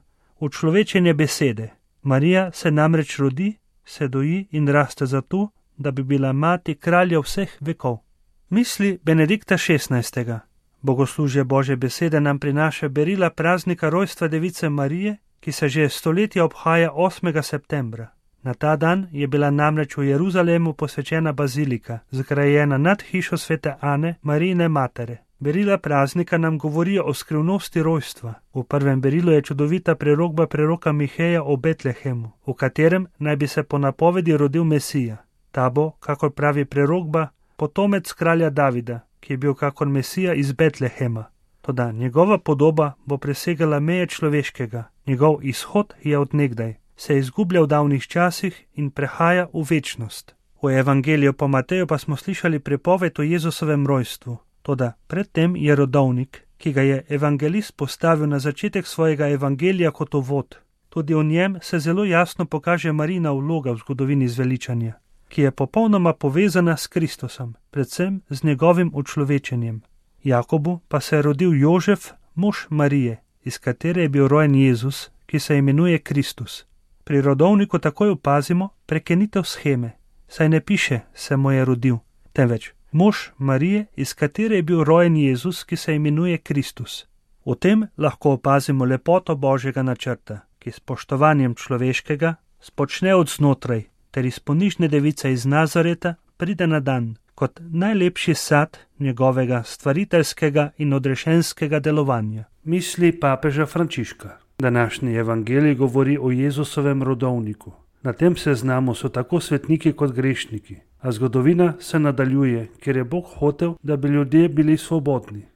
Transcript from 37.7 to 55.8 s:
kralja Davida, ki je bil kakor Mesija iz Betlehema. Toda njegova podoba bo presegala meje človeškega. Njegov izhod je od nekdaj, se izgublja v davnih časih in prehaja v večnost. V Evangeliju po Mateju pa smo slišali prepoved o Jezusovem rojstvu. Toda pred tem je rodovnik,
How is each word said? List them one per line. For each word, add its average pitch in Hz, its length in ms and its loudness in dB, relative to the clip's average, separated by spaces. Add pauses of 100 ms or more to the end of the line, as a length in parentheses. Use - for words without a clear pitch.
kralja 165 360 2
Davida, 123 500 0 (200)
ki - 140 -8
je 131 40 -4
bil 139 160 0
kakor 143 360 -2
Mesija 170 440 -2
iz 139 200 0
Betlehema. 131 720 -2 (360)
Toda 120 300 -2
njegova 135 460 2
podoba 151 560 2 (120)
bo 139 120 -4
presegala 147 640 -2
meje 170 280 0
človeškega. 131 760 -4 (240)
Njegov 143 340 2
izhod - 520 -4 (100)
je 147 140 0
od 143 160 -2
nekdaj, 117 400 -2 (220)
se - 220 -2
izgublja 170 440 0
v 151 60 4
davnih 147 400 0
časih 175 580 -2 (100)
in 143 160 -4
prehaja 170 600 0
v 160 160 -4
večnost. - 640 -4 (260)
V 139 80 0 (100)
Evangeliju 139 540 2
po 143 140 -2
Mateju 139 400 0
pa 156 100 -2
smo 147 180 -4
slišali 165 440 -4
prepoved 170 600 0
o 147 40 0
Jezusovem 156 640 0
rojstvu. 127 500 -2 (240)
Toda 127 320 -2 (140)
pred 190 240 -6
tem 170 240 2
je 147 200 2
rodovnik, 131 640 0 (160)